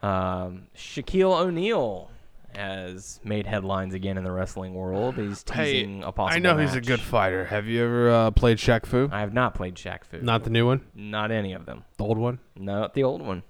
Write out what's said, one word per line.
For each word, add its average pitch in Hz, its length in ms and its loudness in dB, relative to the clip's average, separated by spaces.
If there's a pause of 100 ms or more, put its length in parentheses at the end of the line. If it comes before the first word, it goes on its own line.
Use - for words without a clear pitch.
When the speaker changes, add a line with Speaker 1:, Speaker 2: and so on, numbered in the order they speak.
Speaker 1:
Um, 92 720 -2
Shaquille 185 600 0
O'Neal 165 720 0 (440)
has 95 720 -10
made 104 200 -2
headlines 95 480 -2
again 95 240 -4
in 92 80 -4
the 92 60 -4
wrestling 92 420 -6
world. 92 420 -2
He's 101 340 -6
Speaker 2:
Hey, 151 320 0
Speaker 1:
teasing 98 220 -6
a 90 100 -6
possible 110 220 0
Speaker 2:
I 170 40 2
know 175 180 4
he's 147 160 2
a - 20 -2
Speaker 1:
match. 123 100 -4
Speaker 2:
good 123 160 2
fighter. 95 440 0
Have 104 220 -2
you 117 160 2
ever, 120 260 4
uh, 113 220 6
played 117 260 6
Shaq 113 280 2
Fu? 127 260 2
Speaker 1:
I 101 100 -4
have 104 120 -4
not 120 220 2
played 92 200 -6
Shaq 90 300 -12
Fu. 80 160 -14
Speaker 2:
Not 113 240 0
the 117 40 -2
new 113 160 6
one? 131 160 4 (140)
Speaker 1:
Not 107 360 -4
any 101 220 -2
of - 120 -12
them. 62 180 -14 (140)
Speaker 2:
The 107 80 -4
old 110 120 2
one? 120 220 -2 (180)
Speaker 1:
Not 98 360 -4
the 135 100 2
old 131 180 0
one. 98 280 -6